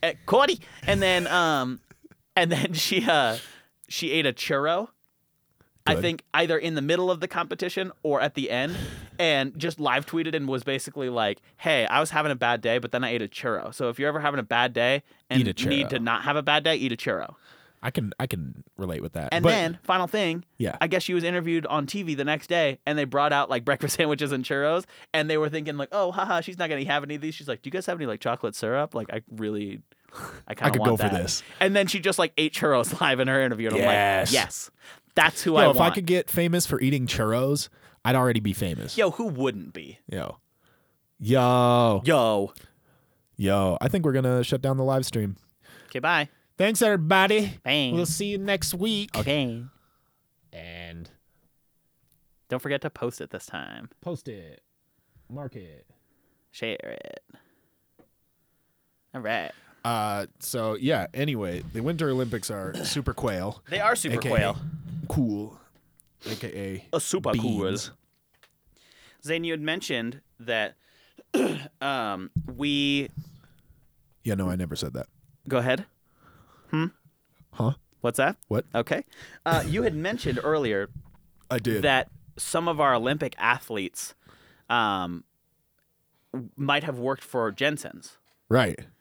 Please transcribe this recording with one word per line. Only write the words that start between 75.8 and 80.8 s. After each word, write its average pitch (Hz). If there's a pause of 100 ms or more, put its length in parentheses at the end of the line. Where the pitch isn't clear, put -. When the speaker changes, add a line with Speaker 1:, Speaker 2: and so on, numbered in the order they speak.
Speaker 1:
Hmm? 160 (640)
Speaker 2:
Huh? 123 (280)
Speaker 1:
What's 120
that? 147 (140)
Speaker 2:
What? 107 (100)
Speaker 1:
Okay. 117 (400)
Uh, 165
you 180
had 190
mentioned 151
earlier 123 (600)